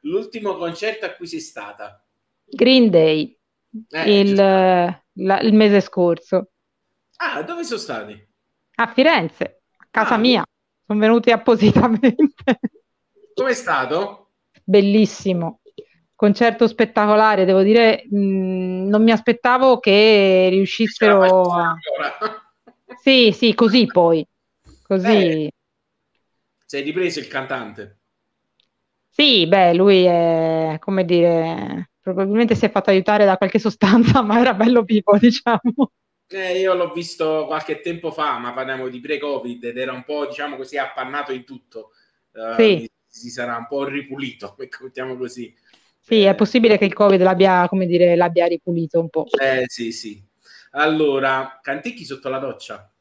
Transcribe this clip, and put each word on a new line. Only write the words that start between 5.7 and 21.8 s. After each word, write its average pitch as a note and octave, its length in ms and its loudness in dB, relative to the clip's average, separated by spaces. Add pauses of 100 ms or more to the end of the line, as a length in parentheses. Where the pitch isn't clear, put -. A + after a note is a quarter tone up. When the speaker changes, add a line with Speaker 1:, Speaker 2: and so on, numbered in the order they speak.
Speaker 2:
scorso. F3 680 -2 (680)
Speaker 1:
Ah, D4 260 -6
dove E4+ 200 -10
sono A#3 160 -8
stati? G#2 480 -14 (480)
Speaker 2:
A A#3 120 -2
Firenze, A#3 760 0 (160)
a - 140 -20
casa A3 240 0
Speaker 1:
Ah, - 20 0
Speaker 2:
mia. A3+ 260 2 (440)
Sono G#3 120 -2
venuti A3+ 300 4
appositamente. A#3 840 2 (300)
<laughs> - 920 -8
Speaker 1:
Com'è B3+ 180 -2
stato? D#3 760 -4 (340)
Speaker 2:
Bellissimo. G3 920 0 (640)
Concerto A3+ 460 2
spettacolare, G#3+ 760 2
devo F#3+ 180 4
dire, A3 400 4 (100)
mm, F#3 760 -4
non G#3+ 120 2
mi A3+ 100 4
aspettavo B3 680 0
che G3 720 4
riuscissero G#3 640 0
Speaker 1:
Ce G3 60 4
la F#3 80 4
facessero F3+ 280 2
Speaker 2:
a E3 560 -4